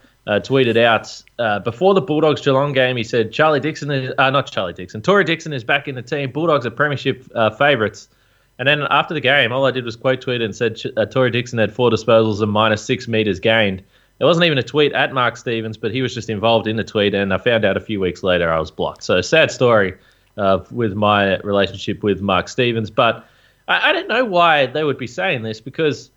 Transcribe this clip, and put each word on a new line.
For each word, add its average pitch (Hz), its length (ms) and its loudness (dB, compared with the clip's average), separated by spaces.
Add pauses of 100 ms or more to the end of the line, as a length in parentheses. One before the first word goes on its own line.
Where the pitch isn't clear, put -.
(260)
uh, 101 140 0
tweeted 127 380 2
out, 117 440 2 (160)
uh, 107 200 0
before 180 340 0
the 160 80 4
Bulldogs 151 400 0
Geelong 139 320 2
game, 127 240 2
he 117 80 -4
said, 113 260 -2
"Charlie 151 300 2
Dixon 151 300 -6
is, 131 260 -4
uh, 135 140 2
not 135 200 -2
Charlie 92 220 -4
Dixon, 92 300 -12
Tory 190 220 2
Dixon 160 280 -4
is 127 100 -8
back 143 260 -2
in 139 60 -8
the 127 60 -10
team. 139 320 -6
Bulldogs 151 320 0
are 117 60 -4
premiership, 139 640 -4
uh, 110 160 2
favourites." 131 580 0 (500)
And 127 80 -4
then 147 220 2
after 143 240 0
the 151 80 -4
game, 127 320 2
all 135 140 0
I 127 60 2
did 127 120 -6
was 117 100 -8
quote 127 280 -2
tweet 123 180 -4
and 107 160 -4
said, 113 200 -2
"Ch-, - 100 -12 (100)
uh, 110 80 2
Tory 127 260 2
Dixon 120 280 -4
had 107 120 2
four 123 200 2
disposals 110 500 4
and 107 100 2
minus 107 320 2
six 123 240 -4
metres 107 340 0
gained." 110 420 0 (380)
It 113 40 2
wasn't 170 220 4
even 151 120 0
a 117 60 -2
tweet 147 300 0
at 135 180 0
Mark 123 240 0
Stevens, 113 400 -6
but 110 160 -6
he 131 100 -2
was 123 100 -4
just 113 160 -8
involved 110 380 2
in 110 80 0
the 110 80 -2
tweet, 101 320 0
and 98 180 0
I 95 60 0
found 113 260 2
out 98 120 2
a 101 40 -2
few 104 200 -6
weeks 90 240 -4
later 87 260 2
I 80 80 2
was 80 100 -4
blocked. - 360 -8
So 92 160 2
sad 151 320 2
story, 107 420 2 (420)
uh, 98 220 2 (140)
with 117 220 -4
my 101 480 2
relationship 101 600 -2
with 98 180 0
Mark 92 280 0
Stevens. 113 420 -2
But 117 340 0 (440)
I, 196 220 0
I - 20 0
don't 392 160 -4
know 247 160 0
why 170 420 4
they 139 160 -6
would 139 160 -2
be 123 80 -8
saying 175 360 -4
this 110 180 -8
because - 560 -4